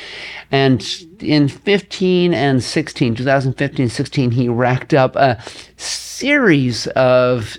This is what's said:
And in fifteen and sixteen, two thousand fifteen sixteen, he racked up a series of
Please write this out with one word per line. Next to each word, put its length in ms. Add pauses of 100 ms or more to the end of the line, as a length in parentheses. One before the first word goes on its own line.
(520)
And 340 (360)
in 260
fifteen 840
and 280
sixteen, 540
two 80
thousand 300
fifteen 340
sixteen, 440
he 180
racked 440
up 220
a 260 (360)
series 1120
of 720